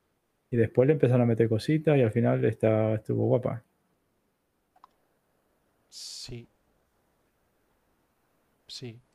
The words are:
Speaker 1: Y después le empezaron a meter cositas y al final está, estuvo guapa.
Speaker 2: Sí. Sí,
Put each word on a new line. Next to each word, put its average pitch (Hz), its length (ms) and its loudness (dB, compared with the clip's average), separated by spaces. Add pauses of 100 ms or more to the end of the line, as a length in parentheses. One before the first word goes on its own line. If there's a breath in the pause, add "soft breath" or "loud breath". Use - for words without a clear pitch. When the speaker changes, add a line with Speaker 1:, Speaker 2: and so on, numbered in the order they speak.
(500)
Speaker 1:
Y 123 60 -2
después 117 320 2
le 156 60 4
empezaron 127 280 2
a 120 40 2
meter 117 220 2
cositas 151 480 0
y 135 60 4
al 117 80 2
final 123 340 0
está, 110 500 0
estuvo 110 320 -4
guapa. 117 360 -2 (2250)
Speaker 2:
Sí. - 600 -18 (2250)
Sí, 120 340 -18 (140)